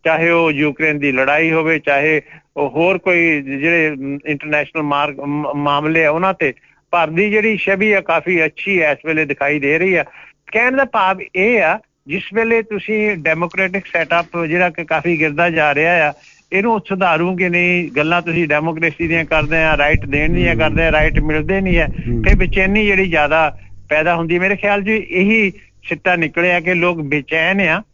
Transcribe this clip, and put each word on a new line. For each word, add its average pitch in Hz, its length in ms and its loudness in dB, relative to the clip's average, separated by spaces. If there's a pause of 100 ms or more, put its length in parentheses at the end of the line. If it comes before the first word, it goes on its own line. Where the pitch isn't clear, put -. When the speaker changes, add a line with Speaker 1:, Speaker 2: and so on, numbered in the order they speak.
Speaker 1:
ਚਾਹੇ 165 260 2
ਉਹ 165 220 2
ਯੂਕਰੇਨ 147 460 0
ਦੀ 143 140 0
ਲੜਾਈ 147 400 2
ਹੋਵੇ, 160 260 2
ਚਾਹੇ 147 440 0 (340)
ਉਹ 143 140 -2
ਹੋਰ 175 280 0
ਕੋਈ 170 440 0
ਜਿਹੜੇ 151 540 0 (300)
ਇੰਟਰਨੈਸ਼ਨਲ 151 560 -4
ਮਾਰ-, 143 440 -2
ਮ-, 147 280 -4
ਮਾਮਲੇ 147 500 0
ਆ 147 60 4
ਉਹਨਾਂ 180 240 0
ਤੇ। 147 200 -2 (360)
ਭਾਰਤ 160 220 0
ਦੀ 202 180 0
ਜਿਹੜੀ 214 260 0
ਛਵੀ 196 360 0
ਆ 196 80 2
ਕਾਫੀ 165 440 0
ਅੱਛੀ 180 380 -2
ਇਸ 147 240 0
ਵੇਲੇ 156 180 0
ਦਿਖਾਈ 143 340 -2
ਦੇ 143 200 0
ਰਹੀ 185 160 0
ਆ। 160 100 0 (480)
ਕਹਿਣ 247 240 0
ਦਾ 269 80 2
ਭਾਵ 190 340 0 (180)
ਇਹ 208 260 2
ਆ, 180 180 0 (260)
ਜਿਸ 170 160 -8 (120)
ਵੇਲੇ 226 280 0
ਤੁਸੀਂ 214 540 -2
ਡੈਮੋਕ੍ਰੈਟਿਕ 175 680 -2
ਸੈਟਅਪ 170 580 -2
ਜਿਹੜਾ 175 260 0
ਕਿ 165 140 -10
ਕਾਫੀ 160 360 -2
ਗਿਰਦਾ 160 300 2
ਜਾ 151 240 2
ਰਿਹਾ 160 340 2
ਆ, 143 40 -2 (400)
ਇਹਨੂੰ 208 360 0
ਸੁਧਾਰੂਗੇ 180 600 0
ਨਹੀਂ, 175 420 0
ਗੱਲਾਂ 156 320 0
ਤੁਸੀਂ 165 260 -2
ਡੈਮੋਕ੍ਰੇਸੀ 160 600 -2
ਦੀਆਂ 165 160 0
ਕਰਦੇ 156 320 0
ਆ, 160 200 2
ਰਾਈਟ 147 300 2
ਦੇਣ 147 260 0
ਦੀਆਂ 175 200 2
Speaker 2:
ਹਮ। 165 60 0
Speaker 1:
ਕਰਦੇ 160 280 2
ਆ, 156 60 2
ਰਾਈਟ 156 260 2
ਮਿਲਦੇ 156 420 0
ਨਹੀਂ 180 200 0
ਆ, 151 60 0
Speaker 2:
ਹਮ। 120 360 -4
Speaker 1:
ਫਿਰ - 140 4
ਬੇਚੈਨੀ 196 500 2
ਜਿਹੜੀ 190 240 2
ਜ਼ਿਆਦਾ 151 480 0 (300)
ਪੈਦਾ 160 280 0
ਹੁੰਦੀ। 165 220 -2
ਮੇਰੇ 190 180 0
ਖਿਆਲ 202 260 -2
'ਚ 196 60 -4
ਇਹੀ 202 640 0 (320)
ਸਿੱਟਾ 175 320 -2
ਨਿਕਲਿਆ 170 440 0
ਕਿ 180 140 -2
ਲੋਕ 175 260 0
ਬੇਚੈਨ 156 600 -2
ਆ 175 220 0 (120)